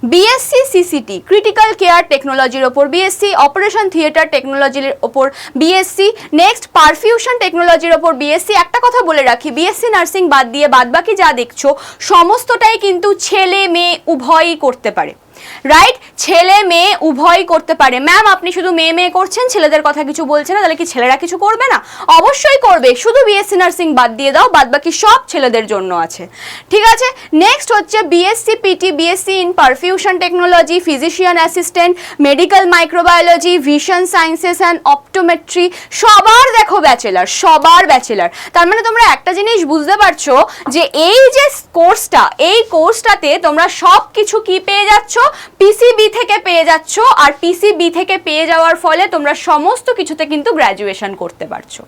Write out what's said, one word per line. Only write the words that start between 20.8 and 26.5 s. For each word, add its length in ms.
কি 120
ছেলেরা 240
কিছু 280
করবে 280
না? 60
অবশ্যই 480
করবে, 240
শুধু 240
বিএসসি 280
নার্সিং 380
বাদ 240
দিয়ে 140
দাও, 140
বাদ 180
বাকি 160
সব 160
ছেলেদের 420
জন্য 180
আছে, 180